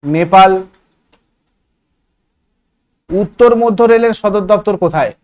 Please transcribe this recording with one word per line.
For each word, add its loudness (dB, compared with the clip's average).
নেপাল। 2
উত্তর 0
মধ্য -2
রেলের 2
সদর -4
দপ্তর -2
কোথায়? -4